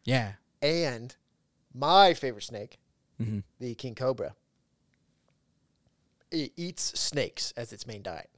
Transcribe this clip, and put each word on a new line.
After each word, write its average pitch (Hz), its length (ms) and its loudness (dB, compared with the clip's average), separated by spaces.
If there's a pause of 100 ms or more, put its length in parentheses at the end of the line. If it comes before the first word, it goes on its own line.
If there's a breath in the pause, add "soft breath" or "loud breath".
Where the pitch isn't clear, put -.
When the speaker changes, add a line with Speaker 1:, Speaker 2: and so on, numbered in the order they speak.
Speaker 1:
Yeah. 120 300 0 (280)
Speaker 2:
And 143 540 0 (580)
my 175 400 8
favorite 120 300 -6
snake, 110 360 -12 (420)
Speaker 1:
Mm-hmm. 107 180 -4 (200)
Speaker 2:
the 120 160 -8
king 120 200 -10
cobra, 127 400 -2 (2000)
it 156 260 -6
eats - 420 -6
snakes - 560 -4
as 117 180 -10
its - 140 -16
main 107 140 -14
diet. 92 360 -12